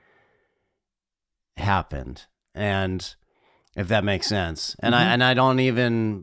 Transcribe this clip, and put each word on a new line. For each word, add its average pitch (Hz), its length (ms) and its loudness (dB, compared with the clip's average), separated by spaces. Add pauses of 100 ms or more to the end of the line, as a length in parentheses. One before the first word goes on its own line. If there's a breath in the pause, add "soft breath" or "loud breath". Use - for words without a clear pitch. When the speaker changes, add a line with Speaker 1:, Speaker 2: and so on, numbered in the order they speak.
(1600)
Speaker 1:
happened. 76 720 -4 (280)
And 98 640 -4 (600)
if 95 120 -4
that 104 160 2
makes 101 240 -2
sense. 90 500 -4
And 120 160 0
I, 120 80 4
Speaker 2:
Mm-hmm. 110 120 4
Speaker 1:
and 123 100 2
I 127 100 4
don't 131 260 4
even 117 640 0